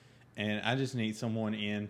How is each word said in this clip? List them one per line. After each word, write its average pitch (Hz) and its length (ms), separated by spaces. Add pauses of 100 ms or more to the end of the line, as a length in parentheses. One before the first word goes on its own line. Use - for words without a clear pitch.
(380)
And 107 260
I 120 120
just 131 180
need 110 220
someone 110 400
in 104 340